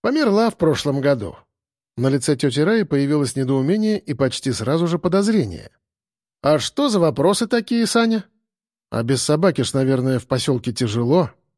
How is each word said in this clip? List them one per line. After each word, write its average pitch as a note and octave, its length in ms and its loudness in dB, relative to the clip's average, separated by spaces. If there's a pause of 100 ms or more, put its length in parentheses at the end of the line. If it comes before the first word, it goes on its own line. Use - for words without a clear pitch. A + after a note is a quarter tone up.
«Померла A#3 480 2
в - 80 -18
прошлом C#3+ 420 0
году». C3 360 0 (600)
На B2 120 0
лице C#3 280 2
тети C3+ 240 0
Раи G#3 220 2
появилось C#3 540 0
недоумение C#3+ 640 0
и - 160 -8
почти C3 380 -2
сразу D3 340 -2
же E3 120 -2
подозрение. F3+ 720 -2 (720)
«А D3+ 160 4
что C#4 300 -2
за G#3 100 0
вопросы E3 480 2
такие, A#3 400 0
Саня?» A3+ 380 0 (640)
«А A2+ 120 -2
без B2 200 0
собаки D3+ 400 2
ж, - 100 -2
наверное, C3 460 0
в - 80 -8
поселке B2+ 460 -2
тяжело». A#2+ 580 0 (280)